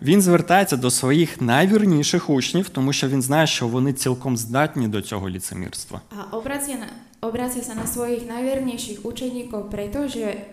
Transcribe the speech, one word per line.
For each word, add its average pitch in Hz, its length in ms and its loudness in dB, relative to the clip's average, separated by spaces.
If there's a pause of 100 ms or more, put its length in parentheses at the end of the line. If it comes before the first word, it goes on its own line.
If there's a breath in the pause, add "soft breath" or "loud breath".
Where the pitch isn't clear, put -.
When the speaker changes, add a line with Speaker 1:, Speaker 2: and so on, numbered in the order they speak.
Speaker 1:
Він 185 200 6
звертається 175 560 4
до 123 140 2
своїх 147 500 2
найвірніших 170 880 4
учнів, 156 400 2
тому 135 240 0
що 139 140 0
він 135 140 2
знає, 147 260 4
що - 200 0
вони 127 260 2
цілком 127 440 -2
здатні 127 500 0
до 104 140 -2
цього 98 280 -4
ліцемірства. 92 720 -10 (100)
Speaker 2:
A 208 240 -12
obracia 277 440 -6
na, 220 80 -12 (340)
obracia 240 420 -4
sa 233 120 -10
na 220 120 -6
svojich 240 400 -4
najvernejších 240 800 -4
učeníkov, 233 640 -8
pretože 208 800 -6